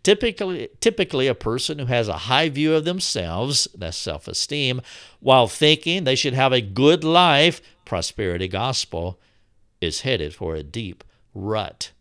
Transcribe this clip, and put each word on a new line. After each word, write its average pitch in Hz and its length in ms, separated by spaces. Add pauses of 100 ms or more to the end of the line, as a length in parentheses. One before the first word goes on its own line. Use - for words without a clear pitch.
Typically, 196 680 (100)
typically, 160 480
a 123 80
person 127 420
who 135 80
has 120 220
a 80 100
high 131 320
view 151 240
of 156 100
themselves, 127 920
that's 85 200
self-esteem, 127 840 (380)
while 131 280
thinking 156 560
they 135 120
should 131 180
have 131 180
a 127 100
good 131 420
life, 165 580 (240)
prosperity 92 640
gospel, 92 720 (600)
is 82 200
headed 95 320
for 82 220
a 76 80
deep 90 400 (300)
rut. 101 680